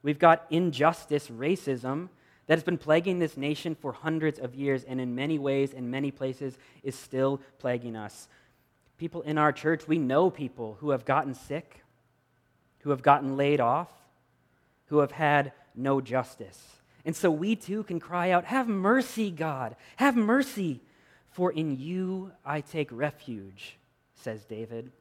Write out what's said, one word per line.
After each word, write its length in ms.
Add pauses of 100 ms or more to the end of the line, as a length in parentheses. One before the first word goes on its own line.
We've 160
got 300
injustice, 800
racism, 800 (380)
that 100
has 80
been 140
plaguing 420
this 160
nation 400
for 160
hundreds 480
of 160
years, 260
and 180
in 140
many 240
ways, 340
in 160
many 220
places, 480 (240)
is 140
still 440 (200)
plaguing 340
us. 320 (720)
People 240
in 160
our 140
church, 340
we 120
know 320
people 500
who 100
have 140
gotten 280
sick, 520 (960)
who 100
have 120
gotten 340
laid 240
off, 320 (960)
who 120
have 140
had 400 (240)
no 240
justice. 800 (240)
And 100
so 160
we 240
too 300
can 160
cry 320
out, 140
"Have 200
mercy, 640
God, 460 (220)
have 180
mercy, 640 (500)
for 220
in 260
you 540 (120)
I 180
take 280
refuge," 880 (380)
says 280
David. 460 (100)